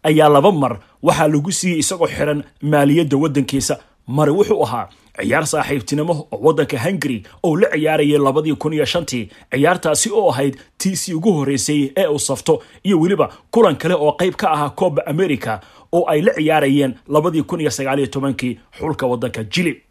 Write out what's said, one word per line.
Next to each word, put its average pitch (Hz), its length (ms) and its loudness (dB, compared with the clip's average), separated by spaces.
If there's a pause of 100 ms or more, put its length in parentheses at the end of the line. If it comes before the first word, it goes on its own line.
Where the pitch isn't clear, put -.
ayaa 156 260 6
laba 147 240 6
mar 127 260 -2 (240)
waxaa 151 260 2
lagu 151 240 0
siiyey 175 260 -2
isagoo 165 300 0
xiran 147 360 -4 (180)
maaliyadda 147 540 2
waddankiisa. 139 600 -2 (300)
Mar 147 240 2
wuxuu 330 340 2
ahaa 113 240 -6 (280)
ciyaar 139 300 0
saaxiibtinimo 147 680 -2 (200)
oo - 120 -8
waddanka 156 340 2
Hungary 139 440 -4 (200)
oo 160 140 2
la - 160 2
ciyaarayay 151 460 2
labadii 143 360 0
kun 165 180 -4
iyo 151 120 -2
shantii, 127 460 -6 (220)
ciyaartaasi 156 600 0
oo 208 180 2
ahayd 139 280 -2 (200)
tii 190 180 -2
sii - 180 -6
ugu 180 180 0
horeysay 139 640 0
ee 185 100 2
uu 147 120 0
safto, 139 420 0 (240)
iyo 180 160 2
weliba 165 280 2 (220)
kulan 196 260 4
kale 175 180 -2
oo 147 180 2
qayb 175 240 -2
ka 185 160 -2
ahaa 147 240 -2
Copa 165 300 0
America 147 540 -4 (320)
oo 175 160 2
ay 156 140 2
la 214 120 2
ciyaarayeen 143 600 2 (140)
labadii 151 340 0
kun 170 180 -6
iyo 147 100 -2
sagaal 135 280 -2
iyo 135 80 0
tobankii 131 520 -4 (200)
xulka 147 280 -4
waddanka 120 380 -4
Chile. 160 360 -4 (100)